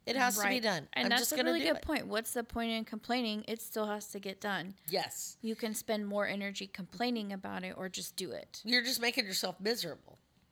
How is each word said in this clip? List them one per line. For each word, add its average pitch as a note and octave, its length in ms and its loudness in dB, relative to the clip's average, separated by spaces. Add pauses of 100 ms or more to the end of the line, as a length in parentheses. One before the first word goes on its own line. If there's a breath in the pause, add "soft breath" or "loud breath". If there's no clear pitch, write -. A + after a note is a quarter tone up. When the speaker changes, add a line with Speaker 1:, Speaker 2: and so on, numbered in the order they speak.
Speaker 1:
It A#3+ 100 -2
has B3 220 4
to G#3 60 2
be G3+ 40 4 (100)
Speaker 2:
Right. A#3+ 60 2
Speaker 1:
done. F#3+ 300 2
Speaker 2:
And - 140 2
Speaker 1:
I'm - 20 4
Speaker 2:
that's B3 140 6
Speaker 1:
just A#3+ 100 2
Speaker 2:
a D4+ 40 2
Speaker 1:
gonna B3+ 160 4
Speaker 2:
really E4+ 80 4
Speaker 1:
do D4 80 2
Speaker 2:
good D4+ 100 4
Speaker 1:
it. - 40 -8
Speaker 2:
point. D4+ 240 0
What's G#3 260 0
the A#3+ 120 0
point A#3 280 -2
in A3 120 0
complaining? A3 640 0
It A3+ 140 -4
still G#3+ 240 -2
has G#3 220 -4
to G3+ 120 -8
get G3 220 -8
done. F#3+ 320 -2 (160)
Speaker 1:
Yes. - 500 -2
Speaker 2:
You A3+ 160 -2
can A3 180 -2
spend G#3+ 320 -2
more G3+ 200 2
energy G3 400 -4
complaining G#3 640 -2
about F#3+ 320 -6
it F#3 140 -6
or F#3 100 -6
just F3+ 260 -8
do E3+ 180 -4
it. - 300 -10
Speaker 1:
You're A#3+ 220 4
just A#3+ 160 0
making A#3+ 240 2
yourself F#3 340 -2
miserable F#3+ 600 -2 (340)